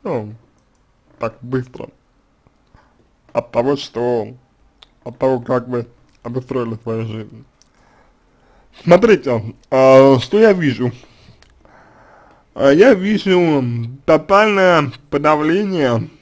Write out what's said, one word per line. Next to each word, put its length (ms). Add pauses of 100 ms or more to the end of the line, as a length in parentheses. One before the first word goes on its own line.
ну, 320 (800)
так 240
быстро 480 (1400)
от 180
того, 240
что, 600 (680)
от 140
того, 220
как 280
вы 200 (360)
обустроили 600
свою 220
жизнь. 400 (1400)
Смотрите, 720 (140)
а, 500
что 200
я 140
вижу. 380 (1600)
А, 160
я 240
вижу 680 (420)
тотальное 840 (180)
подавление 1000 (120)